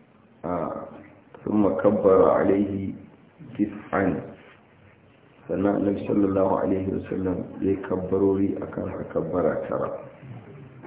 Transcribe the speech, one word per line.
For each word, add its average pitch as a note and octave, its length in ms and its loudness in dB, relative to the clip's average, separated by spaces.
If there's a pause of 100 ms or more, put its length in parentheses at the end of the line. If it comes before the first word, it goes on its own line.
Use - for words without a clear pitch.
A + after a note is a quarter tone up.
(440)
ah, D#2+ 440 -4 (560)
thumma G2+ 340 2
kabbara F#2+ 600 6
alaihi G2 560 0 (560)
tis'an, - 680 -2 (1200)
sannan F#2+ 400 0
Annabi G2 240 0
sallallahu G2 480 2
alaihi F#2+ 320 0
wa F#2 240 -2
sallam F#2 260 -2 (220)
ya F#2+ 120 2
yi F#2+ 120 0
kabbarori G2 800 2
akan F#2+ 240 -6 (240)
kabbara E2 560 0
tara. - 240 -4 (960)